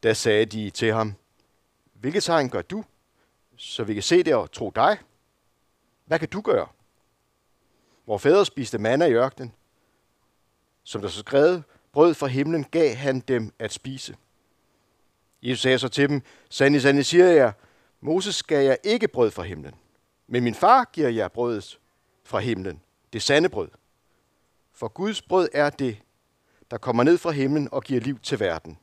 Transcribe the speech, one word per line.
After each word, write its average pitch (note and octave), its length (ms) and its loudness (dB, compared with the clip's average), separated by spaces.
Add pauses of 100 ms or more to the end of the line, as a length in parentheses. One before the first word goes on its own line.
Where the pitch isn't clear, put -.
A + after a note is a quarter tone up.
Da A2+ 120 2
sagde G#2+ 300 2
de G#2+ 260 -8
til A2+ 220 -2
ham, A2 220 -4 (760)
"Hvilke D3 280 -4
tegn D#3 300 0
gør F#2+ 120 -6
du, G#3 220 -12 (720)
så - 280 -10
vi G#2 100 -4
kan G#2 80 -6
se F3+ 200 4
det E3+ 120 2
og G#2+ 180 -2
tro G#2 220 -8
dig? D#3 240 0 (1040)
Hvad D#3+ 140 -2
kan D#3+ 100 -6
du F#3+ 120 -8
gøre? C3 280 -2 (1400)
Vor G#2+ 120 -4
fædre F3 280 4
spiste A#2+ 320 -8
manna B2 280 0
i C#3+ 60 4
ørkenen, B2 400 -2 (1300)
som - 160 -10
der G2 80 -6
står G2 120 -10
skrevet, D3+ 440 2 (280)
brød D#3+ 220 4
fra C#3+ 120 -6
himlen D#3 380 -2
gav D#3+ 300 0
han C3 260 -2
dem A#2+ 380 -4
at A2 140 -8
spise." - 440 -14 (1300)
Jesus B2 200 -4
sagde - 160 2
så C3+ 100 -4
til C#3 200 0
dem, C#3+ 140 -2 (280)
"Sandelig, C#3+ 320 2
sandelig, C#3 240 4
siger F3 200 6
jeg, C#3+ 260 6 (480)
Moses F3+ 420 -4
gav C#3+ 220 0
jer C3+ 180 4
ikke A3 260 0
brød A#2 220 0
fra F#2+ 120 -12
himlen, D2+ 320 -12 (520)
men B2 180 -2
min A#2 100 0
far A#3+ 300 4
giver D3+ 240 -4
jer A2 200 -2
brødet A2+ 500 -6 (460)
fra - 140 -6
himlen, F#2+ 440 -6 (300)
det A2 100 -8
sande D#3 260 2
brød. F2+ 200 -6 (1040)
For - 160 -12
Guds G3 340 -8
brød F#3 300 0
er D3 180 0
det, B2 320 -6 (680)
der A#2 80 -10
kommer A#2+ 240 0
ned E3+ 160 6
fra F3 120 -4
himlen C#3+ 420 -2
og C3+ 100 -4
giver B2 180 -2
liv A#2+ 180 -8
til B2+ 220 -6
verden." E2 420 -4